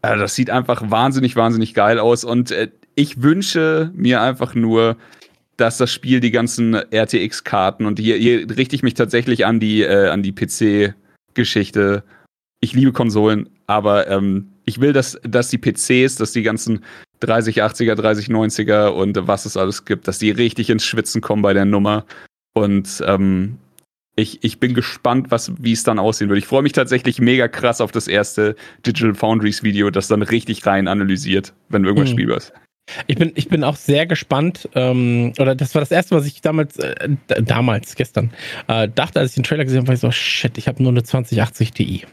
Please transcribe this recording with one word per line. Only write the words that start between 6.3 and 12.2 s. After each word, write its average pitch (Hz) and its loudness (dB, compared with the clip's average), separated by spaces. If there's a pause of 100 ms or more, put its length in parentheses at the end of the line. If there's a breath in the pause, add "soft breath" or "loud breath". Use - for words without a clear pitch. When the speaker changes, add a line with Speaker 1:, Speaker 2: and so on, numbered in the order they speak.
Speaker 1:
ganzen 117 2
R-T-X-Karten 107 -2
und 107 -2
hier, 110 0
hier 113 2 (120)
richte 131 -2
ich 127 -2
mich 123 0
tatsächlich 120 0
an 113 2
die, 107 2
äh, 95 4
an 92 0
die 98 -4
P-C-Geschichte. 104 -2 (560 soft breath)